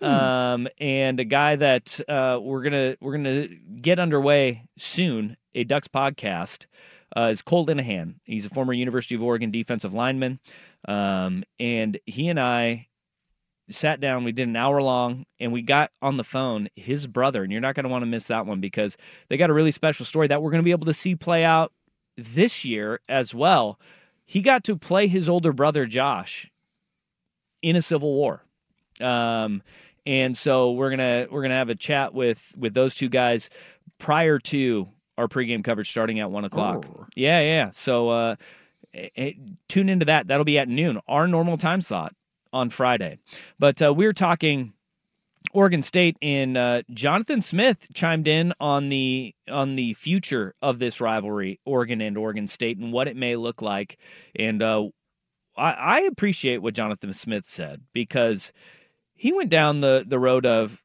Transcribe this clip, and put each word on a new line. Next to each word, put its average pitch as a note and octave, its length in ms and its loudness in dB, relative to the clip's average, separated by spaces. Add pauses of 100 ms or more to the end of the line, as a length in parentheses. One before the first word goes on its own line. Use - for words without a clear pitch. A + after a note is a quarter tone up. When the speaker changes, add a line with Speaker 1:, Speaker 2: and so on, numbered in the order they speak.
Speaker 1:
Hmm. - 40 -8
Speaker 2:
um, B2+ 640 2 (100)
and C3+ 420 0
a B2+ 40 0
guy D3 320 2
that, C#3 520 2
uh, C3 340 0
we're C3 200 -6
gonna, C3+ 380 0
we're C#3 160 -6
gonna C#3+ 300 -2 (340)
get E3 180 4
underway C#3 640 2 (140)
soon, A#2+ 580 -2 (180)
a B2 100 -2
Ducks C#3 220 -2
podcast, A#2+ 800 -4 (520)
uh, A#2 60 0
is A2 200 0
Cole E3+ 240 2
Linehan. A#2 560 -4
He's G#2+ 240 -8
a - 20 -10
former B2+ 240 -2
University B2 440 -2
of A2 60 -4
Oregon A#2 280 -2
defensive A2 420 -6
lineman, C3 460 -2 (480)
um, F#2+ 560 -2 (160)
and A2+ 480 -2
he B2+ 220 -4
and E3 100 -2
I A#2 480 -2 (840)
sat D3+ 300 -2
down. C3+ 240 -2
We A#2+ 80 -2
did B2 160 -2
an A#2 80 -4
hour C#3 260 2
long, B2+ 460 0 (140)
and A#2 120 -4
we A#2+ 80 -2
got C#3 300 0 (100)
on C#3 180 0
the A#2 60 -4
phone A#2+ 520 -4
his C#3 320 -6
brother, B2 340 0
and F#2+ 80 -4
you're G#2+ 100 -4
not C3+ 140 -2
gonna C3+ 140 -4
wanna B2 180 -2
miss A#2 220 -4
that A2 180 -2
one G2+ 140 -4
because G2+ 360 -4 (320)
they - 80 -2
got D#3+ 140 4
a - 20 4
really D#3 200 4
special D3 340 -2
story D#3 220 2
that C#3+ 120 2
we're D#3 120 -2
gonna E3 100 4
be E3+ 80 4
able E3+ 160 2
to D#3+ 80 2
see F3+ 220 0
play E3 280 0
out D#3+ 280 4 (440)
this A#2+ 480 0
year A2 440 -4
as C3 260 0
well. B2+ 460 2 (440)
He - 160 -2
got B3 240 4
to G#3+ 120 -2
play G3 320 2
his F3+ 200 2
older E3+ 240 2
brother C#3 340 2
Josh A#2 640 -4 (1120)
in E3 140 2
a F3 80 2
Civil D3 320 0
War, C3+ 300 -2 (560)
um, A#2 640 -2 (440)
and C3 300 0
so C3 340 2
we're C3 200 0
gonna, B2 380 0
we're C#3+ 140 -6
gonna C3 120 0
have B2+ 160 0
a A#2 40 0
chat C#3 400 -2
with, A#2+ 420 -2
with A#2+ 160 -4
those C3 220 2
two C3+ 140 -2
guys A#2+ 420 2 (480)
prior D#3 400 2
to A#2+ 500 0 (300)
our A#2+ 100 0
pregame A#2+ 340 -2
coverage G#2+ 280 -2
starting A2+ 280 -2
at G#2+ 120 -4
one G2+ 160 -6
o'clock. F#2+ 420 -4
Speaker 1:
Oh. - 160 -20 (100)
Speaker 2:
Yeah, D#3 260 2
yeah. D3+ 300 2
So, A#2+ 380 0
uh, A#2 280 0 (580)
eh, F2 220 -14
eh, C3+ 160 -6 (360)
tune F#3+ 220 2
into F3 160 2
that. D3 220 2
That'll C#3 180 2
be D3 120 4
at C#3 80 2
noon, B2+ 400 0
our D3 220 2
normal E3+ 300 0
time F3 240 0
slot F2 320 -4 (400)
on B2+ 160 0
Friday. A2+ 480 0 (400)
But, C#3+ 240 4
uh, D3 100 6
we're G3 220 4
talking D#3 580 0 (800)
Oregon F#3 300 4
State, F3+ 400 4
and, C#3 340 0
uh, A#2+ 260 2 (120)
Jonathan F#3 480 0
Smith G#3 500 2
chimed D#3+ 360 0
in D#3+ 320 2
on C#3+ 280 0
the, C3 460 -2 (120)
on C#3 280 -2
the B2 180 -2
future C3+ 720 -2
of C3 160 0
this A#2+ 240 -4
rivalry, G#2 640 -2
Oregon A#2+ 340 0
and G#2 160 -4
Oregon G#2+ 300 -6
State, A2+ 320 -4
and A#2 120 -8
what B2 160 -2
it B2+ 100 -8
may B2 200 -2
look A#2 240 -6
like. G2+ 380 -6 (360)
And, A2 280 -2
uh, G#2+ 240 0 (680)
I, D#3 180 0
I F#3 300 0
appreciate E3 600 -2
what A2 100 -4
Jonathan G#2+ 400 -6
Smith G#2+ 320 -6
said D2 380 -10 (100)
because A#2 600 0 (640)
he D4 200 0
went F#4 160 0
down D3+ 300 4
the, C3 280 4
the C3 100 0
road B2+ 280 4
of, A2 380 2